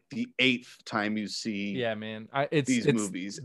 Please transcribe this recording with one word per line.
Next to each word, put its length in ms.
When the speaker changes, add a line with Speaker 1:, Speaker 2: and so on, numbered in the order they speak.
Speaker 1:
the 160
eighth 460
time 320
you 100
see 460
Speaker 2:
Yeah, 220
man. 360
I, 200
it's, 180
Speaker 1:
these 160
Speaker 2:
it's 80
Speaker 1:
movies. 520